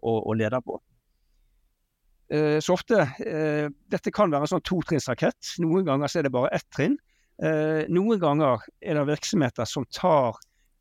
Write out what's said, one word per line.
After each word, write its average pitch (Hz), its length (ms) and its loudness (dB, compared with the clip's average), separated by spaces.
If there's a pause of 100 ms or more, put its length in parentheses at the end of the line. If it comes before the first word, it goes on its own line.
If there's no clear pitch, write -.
og, 113 160 0 (100)
og 110 100 0
leder 110 240 0
på. - 140 -8 (1500)
Eh, 151 300 2
så 180 160 2
ofte, 214 240 2 (240)
eh, 151 420 -2 (240)
dette - 240 -4
kan 202 160 2
være 143 160 0
en - 60 -4
sånn 170 160 -2
totrinnsrakett. - 960 -2
Noen 170 240 2
ganger 143 240 0
så 175 80 0
er 139 80 0
det 131 80 -2
bare 127 180 0
ett - 220 -6
trinn. 208 220 0 (440)
Eh, 156 480 0
noen 196 300 2
ganger 143 420 2 (160)
er 160 220 -2
det 139 80 0
virksomheter 143 580 0
som 135 240 -6
tar 139 460 2 (440)